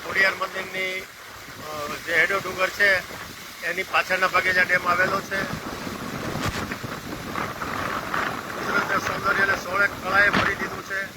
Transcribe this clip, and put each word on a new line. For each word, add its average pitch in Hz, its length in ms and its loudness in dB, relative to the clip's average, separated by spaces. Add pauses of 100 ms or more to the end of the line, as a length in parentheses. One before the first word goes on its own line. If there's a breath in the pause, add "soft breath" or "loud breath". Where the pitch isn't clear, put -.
ખોડિયાર 190 300 4
મંદિરની, 190 640 -4
અ, - 880 -10 (180)
જે 165 100 0
હેડો 180 220 6
ડુંગર 185 320 0
છે, 196 300 4 (640)
એની 175 200 -2
પાછળના 180 440 2
ભાગે 180 260 4
જ 185 40 4
આ 180 60 6
ડેમ 180 240 4
આવેલો 185 340 4
છે. 196 220 -2 (3000)
કુદરતના - 440 0
સૌંદર્યને 196 580 2
સોળે 185 320 2
કળાએ 196 420 4
ભરી - 260 2
દીધું 185 300 -6
છે. 196 200 -4 (120)